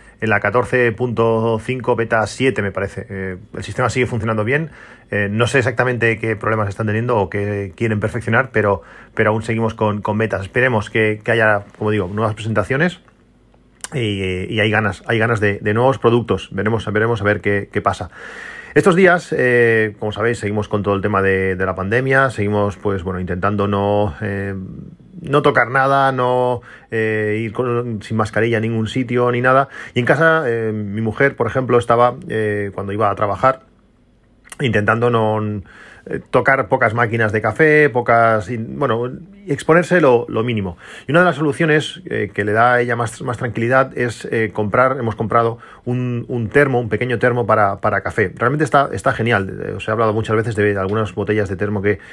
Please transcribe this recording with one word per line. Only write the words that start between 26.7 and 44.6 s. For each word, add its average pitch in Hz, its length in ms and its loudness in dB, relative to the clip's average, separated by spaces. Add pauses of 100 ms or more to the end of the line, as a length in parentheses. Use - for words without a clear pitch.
eh, 110 500 0
ir 113 140 -4
con, 120 480 -2
sin 110 160 -4
mascarilla 110 400 0
a 107 40 0
ningún 113 260 -2
sitio 123 440 0
ni 123 100 -2
nada. 131 280 4 (240)
Y 127 60 0
en 120 80 0
casa, 160 400 2
eh, 117 240 -2
mi 107 300 -4
mujer, 123 340 0
por 120 100 -2
ejemplo, 123 320 0
estaba, 120 380 2 (140)
eh, 104 440 -2
cuando 98 200 -8
iba 104 180 0
a 98 40 -4
trabajar, 104 460 0 (1000)
intentando 113 500 0
no, 110 320 0 (640)
eh, - 140 -8 (100)
tocar 131 380 2
pocas 123 260 2
máquinas 113 380 0
de 107 100 0
café, 151 480 4
pocas, 117 600 2
in-, 123 260 -8
bueno, 123 340 -2 (360)
exponerse 170 520 2
lo, 123 300 6
lo 110 140 -2
mínimo. 104 340 -4 (300)
Y 131 40 -4
una 165 100 6
de 180 40 4
las 170 100 2
soluciones, 151 720 0
eh, 110 280 -4
que 101 120 -2
le 104 80 0
da 120 220 4
a 123 60 4
ella 120 140 0
más, 117 280 -4
más 123 140 -6
tranquilidad 127 600 0
es, 120 340 -4
eh, 113 220 0
comprar, 120 460 2